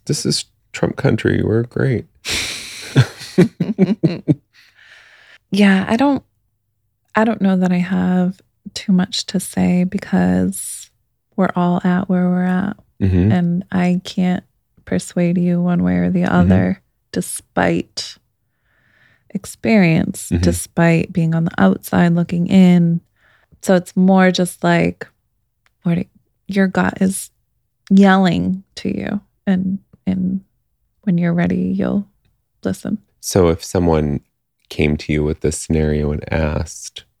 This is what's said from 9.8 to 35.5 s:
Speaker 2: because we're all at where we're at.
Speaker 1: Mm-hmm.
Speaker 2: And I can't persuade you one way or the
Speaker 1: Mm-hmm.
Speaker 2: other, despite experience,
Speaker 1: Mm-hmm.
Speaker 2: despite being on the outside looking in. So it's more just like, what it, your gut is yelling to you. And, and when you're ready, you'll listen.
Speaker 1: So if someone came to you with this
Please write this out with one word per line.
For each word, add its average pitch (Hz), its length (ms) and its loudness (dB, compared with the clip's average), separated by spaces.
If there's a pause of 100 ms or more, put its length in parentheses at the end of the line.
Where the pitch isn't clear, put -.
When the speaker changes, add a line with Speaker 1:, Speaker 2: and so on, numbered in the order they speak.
Speaker 2:
because 185 1080 -2 (440)
we're 190 200 0
all 175 280 0
at 180 240 0
where 180 220 0
we're 180 140 0
at. 185 340 -2 (240)
Speaker 1:
Mm-hmm. 92 300 2
Speaker 2:
And 175 400 0
I 180 320 0
can't 180 400 -2 (420)
persuade 175 540 -2
you 175 220 0
one 175 220 0
way 180 140 0
or 180 140 0
the 185 120 0
Speaker 1:
Mm-hmm. - 120 0
Speaker 2:
other, 185 460 2 (300)
despite - 1040 -4 (1120)
experience, - 1000 0
Speaker 1:
Mm-hmm. 87 140 0
Speaker 2:
despite 165 680 0
being 165 200 0
on 165 120 0
the 170 60 -4 (100)
outside 185 520 2
looking 175 340 -2
in. 175 540 6 (600)
So 196 140 2
it's 180 200 -4
more 185 360 4
just 180 320 -4
like, 170 440 0 (760)
what 170 140 0
it, 185 120 -8 (380)
your 196 200 0
gut 185 340 -2
is 190 300 -4 (580)
yelling 190 720 4 (120)
to - 200 -6
you. - 260 -6 (260)
And, 190 320 -2 (260)
and 190 360 -2 (600)
when 175 160 0
you're 170 160 0
ready, 175 240 0 (180)
you'll 196 320 -2 (560)
listen. - 360 -6 (200)
Speaker 1:
So 92 300 2
if 82 140 -2
someone 78 580 0 (480)
came 76 280 -2
to - 140 -8
you 76 120 0
with 76 180 -4
this 76 160 -2